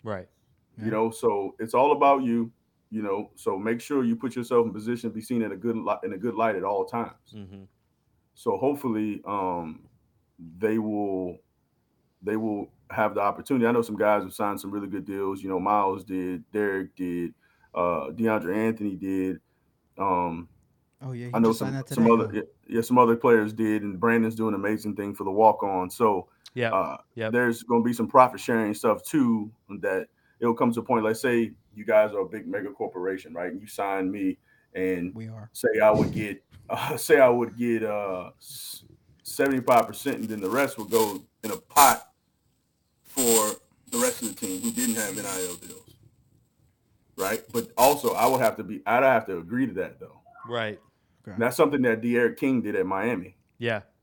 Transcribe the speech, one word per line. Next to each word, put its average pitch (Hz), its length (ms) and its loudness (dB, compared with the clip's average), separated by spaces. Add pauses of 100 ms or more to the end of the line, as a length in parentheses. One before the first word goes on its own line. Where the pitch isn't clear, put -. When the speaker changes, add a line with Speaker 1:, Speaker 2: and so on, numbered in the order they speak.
Speaker 1:
Right. 101 260 -8 (500)
Speaker 2:
You 107 80 -10
Speaker 3:
Yeah. 110 40 0
Speaker 2:
know, 110 200 2
so 101 480 -2
it's 113 140 -6
all 135 200 4
about 139 320 4
you, 117 280 0 (380)
you 110 120 -6
know, 101 340 -4
so 101 220 -2
make 113 220 -2
sure 139 240 -2
you 117 120 0
put 120 200 -6
yourself 117 300 2
in 101 60 -6
position 117 360 -6
to 101 60 -6
be 110 80 -8
seen 120 180 -2
in 104 120 -2
a 98 40 -8
good 117 200 -2
li-, 101 280 -2
in 113 80 -6
a 92 60 -10
good 110 160 -4
light 110 220 0
at 90 80 -4
all 98 200 0
times. - 500 -8
Speaker 1:
Mm-hmm. 98 280 -18 (720)
Speaker 2:
So 101 240 -2
hopefully, 113 680 -2
um, 92 640 -6 (720)
they 110 200 0
will, 101 600 -4 (840)
they 107 140 -4
will 107 320 -4 (220)
have 107 240 0
the 101 60 -2
opportunity. 113 460 0
I 117 60 4
know 120 100 2
some 107 140 -6
guys 104 280 2
have 92 100 -12
signed 101 260 -4
some 98 100 -12
really 101 180 -6
good 92 180 -8
deals. 98 360 -6
You 95 60 -8
know, 95 120 -2
Miles 98 440 2
did, 90 480 -6
Derek 98 440 -2
did, 87 360 -4 (420)
uh, 82 360 -2
DeAndre 101 460 0
Anthony 107 400 -2
did. 95 440 -4 (560)
Um, 87 520 -2 (520)
Speaker 3:
Oh, 135 120 -10
yeah, 120 140 -10
he 117 80 -8
Speaker 2:
I 113 40 0
know 113 120 4
Speaker 3:
just 113 100 -2
signed 135 140 -4
Speaker 2:
some, - 80 -6
Speaker 3:
that - 60 -14
Speaker 2:
some 117 160 0
Speaker 3:
today, 117 100 8
Speaker 2:
other, 110 120 2
Speaker 3:
huh? 107 60 -8 (360)
Speaker 2:
yeah, 113 80 -4
yeah, 113 40 2
some 123 180 4
other 117 180 8
players 110 360 4
did, 107 300 0
and 101 180 -8
Brandon's 113 340 2
doing 110 200 -2
an 95 60 -4
amazing 104 360 -4
thing 101 180 -6
for 101 100 -8
the 95 60 -2
walk-on. 98 600 4
So, 104 380 0 (260)
Speaker 1:
Yep. 117 180 -2
Speaker 2:
uh, 80 240 -2 (200)
Speaker 1:
Yep. 110 160 -4
Speaker 2:
there's 120 320 0
gonna 117 200 2
be 120 80 0
some 117 160 -2
profit 127 320 6
sharing 110 340 0
stuff 107 280 0
too 113 480 0 (300)
that 95 280 -2 (320)
it'll 117 140 0
come 120 180 2
to 117 80 -2
a - 20 -12
point. 113 220 0
Let's 113 160 0
say 117 320 0 (220)
you 107 100 -16
guys 107 280 4
are 101 80 -4
a 92 80 -2
big 107 180 -12
mega 101 240 -6
corporation, 92 640 -6
right? 87 180 -6
And 98 80 -10
you 107 60 -20
sign 98 440 -4
me, 95 280 -4 (360)
and 92 400 -2
Speaker 3:
We 113 140 -12
are. 110 240 -16
Speaker 2:
say 110 300 0
I 107 80 10
would 104 220 2
get, 104 300 -6 (140)
<laughs> - 140 -18
uh, 135 260 -4
say 151 240 6
I 127 80 10
would 120 280 2
get, 117 260 0
uh, 98 560 -4
s-, - 460 -16 (400)
seventy-five 127 640 2
percent, - 320 -6
and 110 100 -6
then 107 120 -6
the 95 100 -4
rest 131 280 0
would 98 120 -12
go 104 320 2 (200)
in 107 80 -6
a 95 60 -6
pot - 520 6 (1080)
for 113 420 2 (340)
the 240 80 -6
rest 247 240 -2
of 226 60 -6
the 190 60 -10 (120)
team 92 140 -8
who - 120 -4
didn't 120 240 -4
have 101 220 -6
N 101 80 -8
I 92 220 -6
L 87 60 -10
deals, - 400 -20 (1200)
right? 101 260 -4 (100)
But 117 240 -4
also, 127 380 4
I 110 120 4
would 131 140 2
have 110 160 2
to 107 80 -10
be, 101 220 -12
I'd 120 160 4
have 131 240 4
to 92 120 -6
agree 117 280 -4
to 101 80 -8
that, 90 260 -8
though. - 200 -20 (280)
Speaker 1:
Right. 113 320 -6 (460)
Speaker 3:
Okay. 95 120 -14
Speaker 2:
That's 127 180 0
something 147 260 4
that 113 200 2
De'Aaron 120 340 2
King 135 260 0
did 104 140 -4
at 92 100 0
Miami. 95 500 -4 (220)
Speaker 1:
Yeah. 113 240 -4 (200)